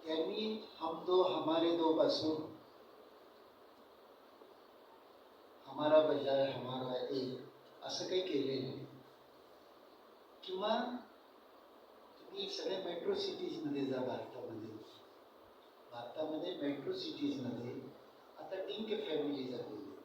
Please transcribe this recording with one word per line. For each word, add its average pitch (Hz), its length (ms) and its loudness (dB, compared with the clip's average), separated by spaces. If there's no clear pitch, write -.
त्यांनी 175 400 0
हम - 240 -2
दो 180 180 8
हमारे 165 540 4
दो 160 220 6
पासून 156 380 4
हमारा 151 400 8
बजाय 135 440 4
हमारा 127 440 -4
एक - 800 -6
असं - 240 -6
काही 185 120 2
केलेलं 135 420 0
नाही. - 240 -8
किंवा 208 320 0
तुम्ही 196 300 -8
सगळ्या 170 340 -2
मेट्रो 175 300 -2
सिटीजमध्ये 147 720 -2
जा 123 140 0
भारतामध्ये, 113 760 -6
भारतामध्ये 156 680 -4
मेट्रो 143 300 -2
सिटीजमध्ये 127 840 -2
आता 190 280 -6
डिंके 214 300 -2
फॅमिली 143 480 -2
झालेली 123 100 -4
आहे. 107 500 -8